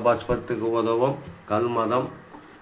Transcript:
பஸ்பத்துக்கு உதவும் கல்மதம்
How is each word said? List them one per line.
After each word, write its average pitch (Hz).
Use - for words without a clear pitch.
பஸ்பத்துக்கு 113
உதவும் 120
கல்மதம் 117